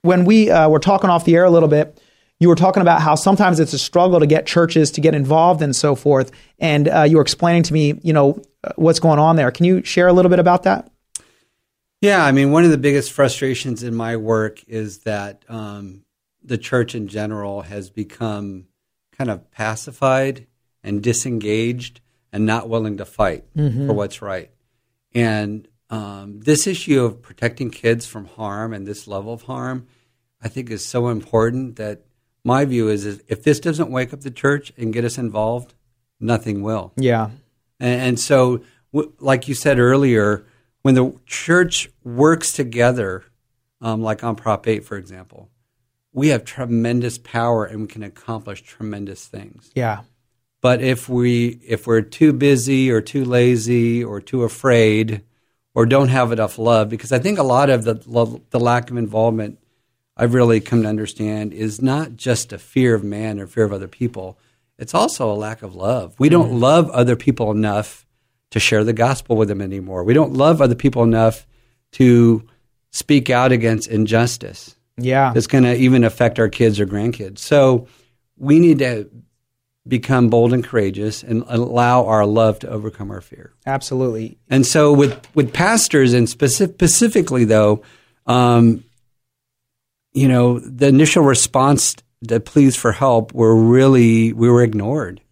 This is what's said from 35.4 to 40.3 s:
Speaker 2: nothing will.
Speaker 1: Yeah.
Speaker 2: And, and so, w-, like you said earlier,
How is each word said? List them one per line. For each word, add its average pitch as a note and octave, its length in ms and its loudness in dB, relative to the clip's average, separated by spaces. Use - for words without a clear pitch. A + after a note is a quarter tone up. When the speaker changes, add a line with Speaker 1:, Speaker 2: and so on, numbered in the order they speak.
Speaker 2:
nothing A2 440 -4
will. G2+ 340 -8
Speaker 1:
Yeah. A#2 340 -2
Speaker 2:
And, B2 220 -4
and B2 200 -4
so, B2+ 420 0
w-, D3+ 280 -6
like C3+ 260 -2
you C#3 80 -6
said C3+ 240 0
earlier, A#2+ 680 2